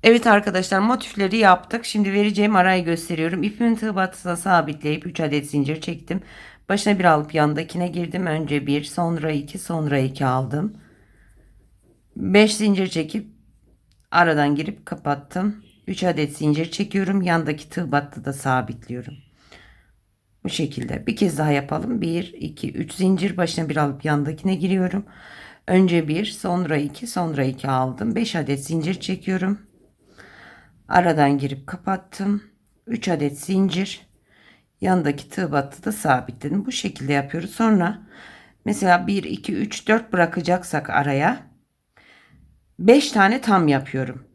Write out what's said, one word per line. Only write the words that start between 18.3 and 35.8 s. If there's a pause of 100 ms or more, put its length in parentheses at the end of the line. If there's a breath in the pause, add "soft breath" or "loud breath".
sabitliyorum. (1300 soft breath)
Bu
şekilde.
Bir
kez
daha
yapalım.
Bir,
iki,
üç
zincir.
Başına
bir
alıp
yandakine
giriyorum. (600 loud breath)
Önce
bir,
sonra
iki,
sonra
iki
aldım.
Beş
adet
zincir
çekiyorum. (1300 loud breath)
Aradan
girip
kapattım. (440)
Üç
adet
zincir. (760 soft breath)
Yandaki
tığ
battı